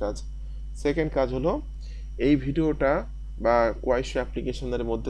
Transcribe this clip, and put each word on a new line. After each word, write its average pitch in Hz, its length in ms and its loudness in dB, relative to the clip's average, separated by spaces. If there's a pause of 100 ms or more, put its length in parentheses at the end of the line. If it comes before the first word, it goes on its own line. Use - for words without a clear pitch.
কাজ। 104 140 -2 (680)
সেকেন্ড 151 340 0
কাজ 131 100 4 (100)
হলো 151 140 2 (760)
এই 147 60 8 (120)
ভিডিওটা 147 460 2 (540)
বা 117 100 8 (280)
কুয়াইশু 127 360 0
অ্যাপ্লিকেশনের 123 720 -2
মধ্যে 120 180 -2